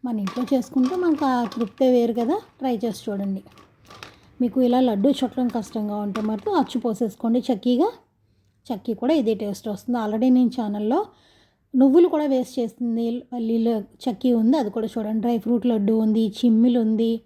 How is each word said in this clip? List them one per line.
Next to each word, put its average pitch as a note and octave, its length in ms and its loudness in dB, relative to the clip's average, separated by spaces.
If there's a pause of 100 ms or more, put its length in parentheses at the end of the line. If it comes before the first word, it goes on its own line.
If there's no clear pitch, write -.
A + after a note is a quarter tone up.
మన A#3 160 -4
ఇంట్లో G3+ 240 -4 (100)
చేసుకుంటే B3+ 420 0
మనకు E4 280 0
ఆ B3+ 200 0
తృప్తే A#3 460 -2
వేరు A#3 220 4
కదా. A#3+ 280 -2 (180)
ట్రై B3+ 180 -2
చేసి A3 340 -6
చూడండి. G3 340 -6 (960)
మీకు B3 200 0
ఇలా B3 200 4
లడ్డు A3+ 280 2
చుట్టడం B3+ 400 -2
కష్టంగా G#3+ 480 -6
ఉంటే G#3 240 -6
మాత్రం G#3+ 340 -4
అచ్చు C4+ 260 0
పోసేసుకోండి A#3 720 -2
చక్కీగా. B3 400 0 (680)
చక్కీ A3+ 340 -8
కూడా B3+ 200 0
ఇదే A3+ 200 2
టేస్ట్ G3+ 340 -8
వస్తుంది. A#3+ 300 -6
Already A3 340 0
నేను B3+ 160 4
ఛానల్లో A3 580 -2 (680)
నువ్వులు C#4 320 6
కూడా D4+ 160 0
వేస్ట్ C4 340 -2
చేస్తుంది A#3 600 -4
పల్లీలు A3+ 500 -2
చక్కీ A3+ 640 -2
ఉంది, A3+ 240 4
అది A3+ 140 0
కూడా A3 160 -4
చూడండి. A3 340 -4
డ్రై A#3+ 180 0
ఫ్రూట్ A#3 280 0
లడ్డు A3 260 2
ఉంది, A3 360 2
చిమ్మిలు A#3 520 4
ఉంది A3+ 460 0